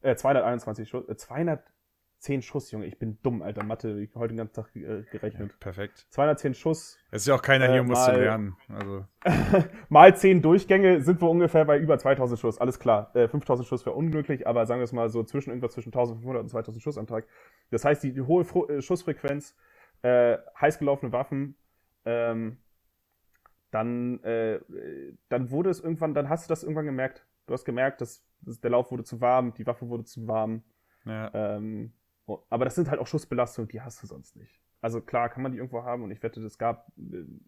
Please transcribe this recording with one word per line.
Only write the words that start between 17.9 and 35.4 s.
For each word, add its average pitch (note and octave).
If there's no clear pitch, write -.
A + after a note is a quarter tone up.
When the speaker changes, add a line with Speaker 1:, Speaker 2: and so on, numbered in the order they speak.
Speaker 1:
die, C3+
die C3
hohe E3+
Fro-, F3+
äh, C#3+
Schussfrequenz, D3
äh, B2
heiß D3+
gelaufene C#3
Waffen, C#3
ähm, A#2
dann, A#2+
äh, A2+
dann B2
wurde E3+
es F3
irgendwann, E3
dann C#3+
hast D#3+
du -
das D#3+
irgendwann D#3
gemerkt. C3
Du C3
hast B2
gemerkt, C3
dass, -
dass A#2+
der A#2+
Lauf B2
wurde B2
zu A2+
warm, B2
die G#2+
Waffe A#2+
wurde A#2
zu A2
warm. A2
Speaker 2:
Ja. A2
Speaker 1:
Ähm, G#2+
o-, -
aber A#2+
das -
sind E3
halt -
auch B2+
Schussbelastungen, B2
die A2
hast B2
du A2
sonst -
nicht. -
Also A#2
klar A#2+
kann B2+